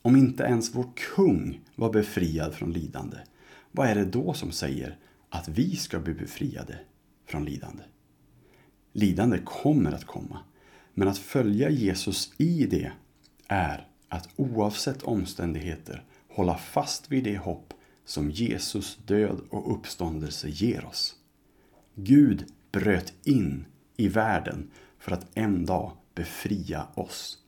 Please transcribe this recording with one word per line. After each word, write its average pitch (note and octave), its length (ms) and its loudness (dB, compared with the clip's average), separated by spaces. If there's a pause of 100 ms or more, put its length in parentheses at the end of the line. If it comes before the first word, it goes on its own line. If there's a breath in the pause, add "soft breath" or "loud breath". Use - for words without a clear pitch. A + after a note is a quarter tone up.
Om B2 140 8
inte C3 280 6
ens A#2 320 0
vår B2 100 -2 (300)
kung D#3 440 4 (160)
var A2+ 180 2
befriad D#2+ 600 0
från E2+ 200 -4
lidande, D2 440 -6 (540 loud breath)
vad C3+ 160 2
är G#2+ 80 4
det G2+ 100 4
då B2+ 280 -2
som - 180 -6
säger C2+ 460 -6 (320 soft breath)
att E2 180 -8
vi B2+ 280 0
ska - 240 -6
bli D#2+ 140 -4
befriade - 680 -8 (460)
från D2+ 200 -4
lidande? - 380 -10 (1080 soft breath)
Lidande G2+ 500 4
kommer C3+ 480 2
att - 140 -8
komma. - 340 -12 (600 soft breath)
Men G2 80 4
att G2 100 0
följa A#2+ 520 2
Jesus G2 680 0
i D#3+ 280 2
det D2+ 260 0 (560)
är F2 400 -2 (220)
att - 260 -8
oavsett A#2 680 -2
omständigheter E2+ 1000 -4 (240 soft breath)
hålla F2+ 300 0
fast - 540 -4
vid C3 120 2
det G#2 140 0
hopp E2+ 360 -8 (320 soft breath)
som D2+ 260 -2
Jesus A2 720 -4
död F#3+ 440 2
och - 240 -4
uppståndelse D#2 760 -6
ger D#2+ 360 -2
oss. - 300 -6 (800 soft breath)
Gud G#2+ 500 6 (260)
bröt F3+ 420 2 (100)
in E2+ 420 2 (320)
i G#2 100 4
världen G#2+ 640 0 (280 loud breath)
för - 120 -8
att F2+ 220 -6
en G2+ 320 0
dag E2+ 260 -2 (240)
befria E2+ 760 -6
oss - 440 -10 (100)